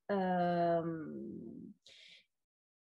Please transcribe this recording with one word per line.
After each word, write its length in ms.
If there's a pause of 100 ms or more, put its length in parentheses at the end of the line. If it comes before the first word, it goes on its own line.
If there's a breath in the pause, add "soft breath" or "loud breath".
ehm, 1600 (1120 soft breath)